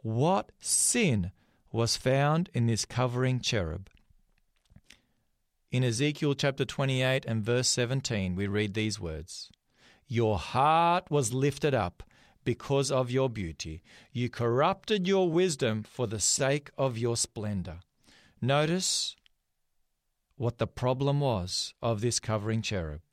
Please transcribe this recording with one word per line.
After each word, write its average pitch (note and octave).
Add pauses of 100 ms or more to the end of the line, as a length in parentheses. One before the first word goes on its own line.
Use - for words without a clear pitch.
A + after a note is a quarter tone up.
What C3+
sin B2 (400)
was A2+
found C#3+
in A#2
this A#2
covering B2+
cherub? F#2 (1800)
In B2+
Ezekiel C#3+
chapter C#3
twenty-eight C3
and A2+
verse A#2+
seventeen, A#2
we G2+
read G2+
these G#2+
words, D#2+ (560)
"Your A2
heart E3
was C3
lifted C#3
up G2+ (420)
because C#3
of B2+
your C3
beauty. E2+ (300)
You A#2+
corrupted F3
your F#3+
wisdom C#3+
for B2
the G2+
sake C#3+
of C3
your A#2
splendor." F#2+ (580)
Notice D3+ (1200)
what A#2+
the A2
problem C#3
was G#2+
of A2+
this A#2
covering A2
cherub. E2 (120)